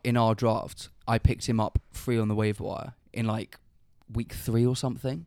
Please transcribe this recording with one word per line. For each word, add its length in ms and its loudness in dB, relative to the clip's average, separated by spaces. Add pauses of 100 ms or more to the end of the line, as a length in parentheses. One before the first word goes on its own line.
in 120 2
our 200 6
draft, 540 -2 (180)
I 100 4
picked 300 2
him 120 2
up 180 0 (120)
free 280 -2
on 100 2
the 80 0
waiver 280 0
wire 300 -8 (180)
in, 140 -2
like, 300 -4 (560)
week 200 -4
three 320 2
or 120 2
something. 500 -6